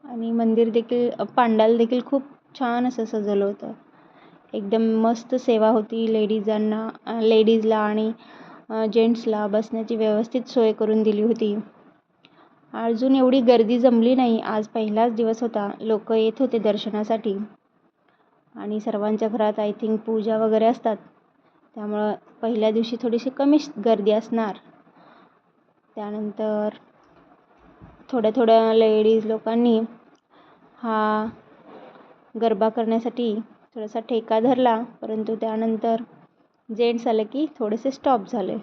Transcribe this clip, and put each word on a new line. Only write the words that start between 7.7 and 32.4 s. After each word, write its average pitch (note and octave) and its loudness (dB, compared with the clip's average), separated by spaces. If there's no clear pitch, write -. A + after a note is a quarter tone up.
आणि, G#3+ 0
अ, A3 -2
जेंट्सला A3+ 2
बसण्याची A3 -2
व्यवस्थित A3 0
सोय A3+ 2
करून A3 0
दिली G#3+ 2
होती. A3 0
अजून A#3 0
एवढी B3+ 4
गर्दी A#3 4
जमली A#3 4
नाही, A#3 2
आज G#3+ -4
पहिलाच A3 0
दिवस A3+ -2
होता, G#3 -4
लोक A3 -2
येत A3 0
होते B3 0
दर्शनासाठी G#3+ -2
आणि G#3 -8
सर्वांच्या G#3+ -2
घरात G#3+ 0
I G#3 -2
think A3 -2
पूजा A3 -2
वगैरे A3 2
असतात, A#3 0
त्यामुळं G#3 -4
पहिल्या A3 0
दिवशी A3+ -2
थोडीशी A#3+ -2
कमी C#4+ 2
श-, D4+ -8
गर्दी G#3+ 4
असणार. A3 -2
त्यानंतर G#3+ -4
थोड्या A3 0
थोड्या A3+ 4
लेडीज A3 4
लोकांनी A3+ 2
हा G#3+ -2